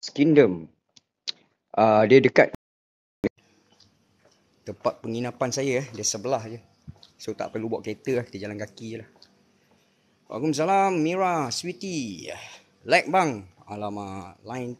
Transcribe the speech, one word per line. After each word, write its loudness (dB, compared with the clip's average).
Kingdom, 6
uh, 6
dia 8
dekat 4
tempat -4
penginapan -4
saya, -2
eh. -12
Dia -10
sebelah -4
je. -12
So, -8
tak -8
perlu -6
bawa -6
kereta -4
lah. -2
Kita -12
jalan -10
kaki -12
lah. -20
Waalaikumsalam, 0
Mira, -2
Sweetie. -8
Lag, 6
bang. 2
Alamak, -10
line -10